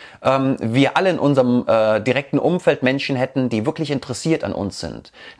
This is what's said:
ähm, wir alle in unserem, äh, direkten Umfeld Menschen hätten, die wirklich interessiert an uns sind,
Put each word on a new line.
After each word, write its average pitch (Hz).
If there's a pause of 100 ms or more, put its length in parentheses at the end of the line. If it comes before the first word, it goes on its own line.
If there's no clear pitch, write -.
(220)
ähm, 135
wir 120
alle 185
in 160
unserem, 127
äh, 110
direkten 131
Umfeld 165
Menschen 135
hätten, 127
die 110
wirklich 151
interessiert 143
an 92
uns 90
sind, 58 (280)